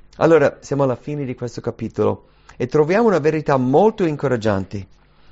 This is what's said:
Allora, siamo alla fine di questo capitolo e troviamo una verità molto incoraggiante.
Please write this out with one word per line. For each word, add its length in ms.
Allora, 440
siamo 220
alla 140
fine 280
di 100
questo 280
capitolo 640
e 80
troviamo 420
una 100
verità 380
molto 480
incoraggiante. 800